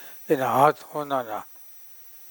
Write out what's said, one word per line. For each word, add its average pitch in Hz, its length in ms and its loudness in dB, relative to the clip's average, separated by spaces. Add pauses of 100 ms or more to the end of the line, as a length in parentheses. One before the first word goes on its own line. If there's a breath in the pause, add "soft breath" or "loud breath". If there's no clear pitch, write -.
(280 loud breath)
એના 131 240 2
હાથ 143 300 6
હોનાના. 127 640 -4 (840)